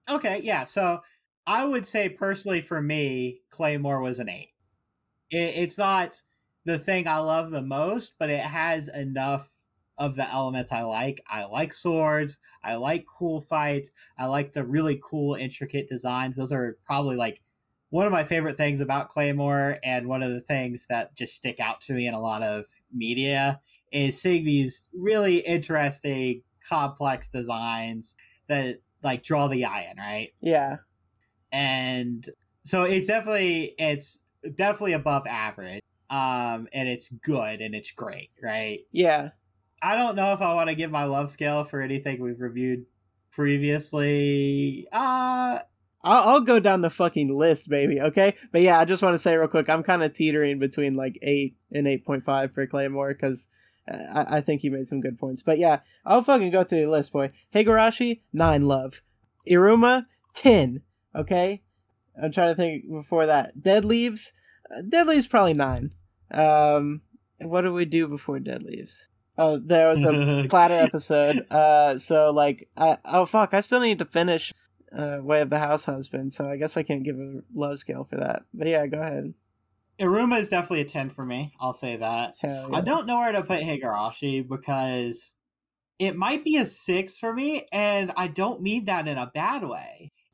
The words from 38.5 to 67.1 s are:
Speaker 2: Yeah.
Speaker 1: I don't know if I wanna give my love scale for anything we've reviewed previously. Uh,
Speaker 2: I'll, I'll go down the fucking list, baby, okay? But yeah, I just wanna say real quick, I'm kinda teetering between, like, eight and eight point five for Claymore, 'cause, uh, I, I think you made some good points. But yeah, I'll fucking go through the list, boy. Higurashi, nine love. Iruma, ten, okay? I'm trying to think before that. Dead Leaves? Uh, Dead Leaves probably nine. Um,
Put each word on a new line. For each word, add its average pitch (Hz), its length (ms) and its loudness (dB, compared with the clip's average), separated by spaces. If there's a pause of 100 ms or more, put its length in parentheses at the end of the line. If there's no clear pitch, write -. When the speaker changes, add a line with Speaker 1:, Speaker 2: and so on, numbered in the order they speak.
Speaker 2:
Yeah. 156 380 2 (540)
Speaker 1:
I 190 120 0
don't 233 200 0
know 196 180 0
if 185 80 -4
I 170 140 0
wanna 160 180 0
give 160 160 -4
my 147 140 -2
love 143 260 -2
scale 147 340 -2
for 143 180 -6
anything 135 380 -6
we've 120 200 -6
reviewed 123 480 -4 (440)
previously. 143 1600 0
Uh, 254 680 -2 (440)
Speaker 2:
I'll, 208 260 8
I'll 277 120 8
go 240 180 6
down 190 220 4
the 170 80 2
fucking 151 480 0
list, 156 320 4
baby, 143 320 2
okay? 196 320 4 (180)
But 170 100 6
yeah, 175 180 10
I 165 60 8
just 180 180 0
wanna 175 160 4
say 165 180 4
real 160 100 4
quick, 156 220 2
I'm 160 140 2
kinda 170 260 4
teetering 151 480 2
between, 139 380 -2
like, 131 260 -6
eight 139 340 0 (160)
and 147 160 0
eight 135 180 -2
point 135 180 -4
five 135 300 0
for 139 120 -4
Claymore, 139 480 -4
'cause, 135 340 -4 (400)
uh, - 120 -10 (120)
I, 151 260 0
I 151 40 0
think 147 220 -2
you 143 80 -2
made 135 160 -6
some 139 140 -6
good 123 180 -6
points. 131 240 -8
But 160 160 2
yeah, 160 220 4 (240)
I'll 233 180 4
fucking 233 280 4
go 185 120 4
through 175 180 2
the 151 80 2
list, 151 240 0
boy. 139 160 0 (240)
Higurashi, 226 680 2 (120)
nine 156 300 4
love. 135 400 -2 (440)
Iruma, 233 580 8 (280)
ten, 147 480 6 (320)
okay? 180 480 0 (580)
I'm 156 120 -4
trying 170 180 2
to 165 60 2
think 165 340 -4
before 156 380 0
that. 143 340 2
Dead 202 240 6
Leaves? 233 480 0 (420)
Uh, - 140 -10
Dead 330 160 6
Leaves 311 220 4
probably 196 260 4
nine. 135 400 -2 (380)
Um, 151 680 4 (400)